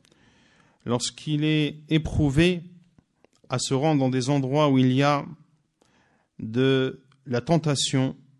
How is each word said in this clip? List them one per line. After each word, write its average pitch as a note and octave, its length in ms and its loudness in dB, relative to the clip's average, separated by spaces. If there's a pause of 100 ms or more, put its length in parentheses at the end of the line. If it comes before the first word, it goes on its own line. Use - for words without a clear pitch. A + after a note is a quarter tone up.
(840)
lorsqu'il D3 580 -4
est D3+ 460 -2
éprouvé D#3 760 2 (840)
à B2+ 100 -4
se - 140 -4
rendre D3 260 2
dans C3 100 2
des B2 200 -2
endroits C#3+ 400 0
où C3+ 80 4
il B2+ 160 4
y C3+ 100 2
a C#3+ 220 0 (1120)
de C3 640 -2 (220)
la B2 160 -2
tentation, D3 720 0 (240)